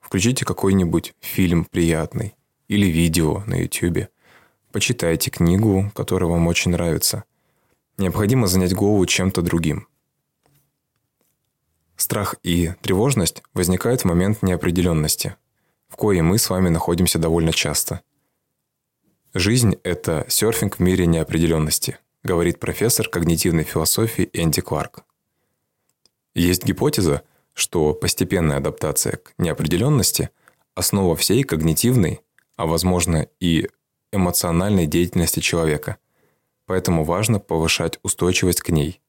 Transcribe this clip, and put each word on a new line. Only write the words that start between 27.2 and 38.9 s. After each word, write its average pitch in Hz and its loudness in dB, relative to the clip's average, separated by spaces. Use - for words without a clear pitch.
что 76 0
постепенная 85 0
адаптация - -4
к - -20
неопределенности — 90 0
основа 92 0
всей 123 2
когнитивной, 82 2
а - -4
возможно 85 0
и 85 0
эмоциональной 90 0
деятельности 85 0
человека. 80 -2
Поэтому 90 0
важно 98 0
повышать 82 -2
устойчивость 90 0
к - -14
ней. 80 -2